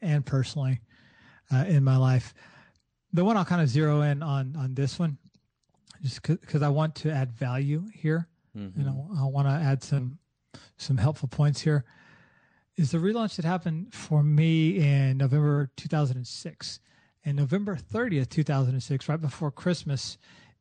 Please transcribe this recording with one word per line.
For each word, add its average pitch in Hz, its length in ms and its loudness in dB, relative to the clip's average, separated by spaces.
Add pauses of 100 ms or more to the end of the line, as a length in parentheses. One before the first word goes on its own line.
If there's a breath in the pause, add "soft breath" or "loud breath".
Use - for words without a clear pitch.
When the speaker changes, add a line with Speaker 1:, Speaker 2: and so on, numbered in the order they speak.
Speaker 1:
and 147 240 0
personally, 131 540 -2 (760 loud breath)
uh, 131 140 4
in 151 160 4
my 131 140 4
life. 131 380 2 (800 loud breath)
The 175 120 2
one 220 120 4
I'll 185 80 2
kinda 170 220 2
zero 147 360 2
in 147 200 0
on, 139 320 -4
on 131 200 -4
this 139 220 -2
one, 160 220 -2 (880)
just - 180 -6
'cause, 160 240 0
'cause 143 160 -2
I 147 60 2
want 151 280 0
to 151 140 -2
add 131 220 -2
value 143 600 -2
here. 160 360 -2 (280)
Speaker 2:
Mm-hmm. 101 220 -8
Speaker 1:
You 139 80 0
know, 135 320 -6
I 135 60 0
wanna 139 360 0
add 139 220 0
some, 131 380 -4 (560 loud breath)
some 135 220 -2
helpful 139 300 0
points 147 340 0
here, 147 220 2 (920 soft breath)
is 151 160 0
the 170 60 2
relaunch 214 360 -2
that 165 100 -4
happened 170 480 -4
for 151 300 0
me 160 560 4
in 139 380 4
November 143 600 2
two - 120 -10
thousand 143 300 0
and 120 100 -8
six. - 500 -14 (460 soft breath)
And 143 120 -2
November 180 380 0
thirtieth, 160 540 -2
two 156 160 -2
thousand 135 300 0
and 131 100 -4
six, - 240 -4
right 156 120 -2
before 147 300 -4
Christmas, - 680 -4 (440 loud breath)